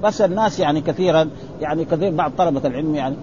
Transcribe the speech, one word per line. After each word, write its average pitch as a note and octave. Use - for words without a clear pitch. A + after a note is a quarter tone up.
بس G#3
الناس G3+
يعني D#3
كثيرا، D#3+
يعني D3+
كثير F3
بعض D#3
طلبة D3+
العلم D3+
يعني C3+